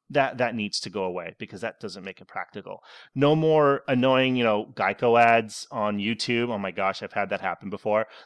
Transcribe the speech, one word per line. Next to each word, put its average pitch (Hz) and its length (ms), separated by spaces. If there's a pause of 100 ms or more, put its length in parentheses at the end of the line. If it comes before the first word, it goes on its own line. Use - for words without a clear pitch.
(120)
That, 135 280
that 120 160
needs 104 260
to - 80
go 95 140
away 90 340
because 104 240
that 113 180
doesn't 95 240
make 95 160
it 92 80
practical. 95 540 (320)
No 143 220
more 156 520
annoying, 131 480
you 123 80
know, 107 300
Geico 117 480
ads 117 500
on 104 280
YouTube. 117 500
Oh 110 80
my 98 140
gosh, 95 320
I've 98 100
had 101 160
that 98 120
happen 95 280
before. 107 380 (180)